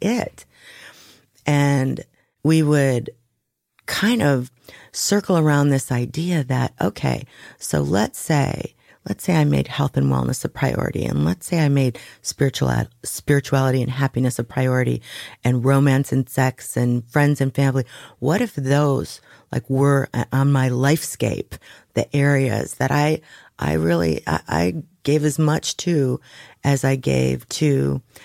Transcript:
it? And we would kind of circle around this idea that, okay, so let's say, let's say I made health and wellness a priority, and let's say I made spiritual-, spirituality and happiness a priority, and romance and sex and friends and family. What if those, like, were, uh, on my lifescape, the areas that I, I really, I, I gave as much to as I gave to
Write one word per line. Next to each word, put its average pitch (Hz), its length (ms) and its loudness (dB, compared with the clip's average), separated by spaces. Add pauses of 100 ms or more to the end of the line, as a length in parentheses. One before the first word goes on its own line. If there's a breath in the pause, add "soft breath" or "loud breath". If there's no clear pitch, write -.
it? - 420 -4 (1000 loud breath)
And 143 580 2 (380)
we 160 200 4
would 139 480 2 (760)
kind 226 340 0
of 135 300 0 (420 loud breath)
circle 196 460 0
around 147 320 4
this 135 200 0
idea 143 540 -2
that, 127 360 -2
okay, 139 440 -2 (340 loud breath)
so - 220 -2
let's 165 380 -2
say, - 560 -2 (340 soft breath)
let's - 140 -6
say 175 140 0
I 156 80 4
made 143 240 0
health - 280 -2
and 135 140 2
wellness 127 340 -2
a - 40 -2
priority, - 560 -2
and 147 200 -2
let's 175 220 -2
say 170 140 -2
I 147 80 4
made 135 280 2 (260 loud breath)
spiritual-, - 640 -2 (160)
spirituality 135 800 0
and 123 100 -4
happiness 127 480 -2
a 120 40 -2
priority, 127 560 0 (440 loud breath)
and 120 200 2
romance 139 460 4
and 131 180 0
sex - 480 -2
and 123 320 0
friends 147 320 2
and 135 140 -2
family. 135 300 0 (340 loud breath)
What 156 220 0
if 240 160 -6
those, 139 640 0 (320 loud breath)
like, 123 180 -4
were, 135 420 2
uh, 120 200 -2
on 139 180 2
my 131 200 2
lifescape, 127 840 -2 (380 loud breath)
the 117 220 -2
areas 135 580 0
that 131 160 -2
I, 147 300 0 (400 loud breath)
I 139 140 -2
really, 85 520 0
I, 80 220 -2
I 85 260 0 (300)
gave 147 200 2
as 151 140 -2
much 156 400 0
to 139 420 0 (440 loud breath)
as 139 180 2
I 135 140 2
gave 131 540 0
to 139 520 0 (220 loud breath)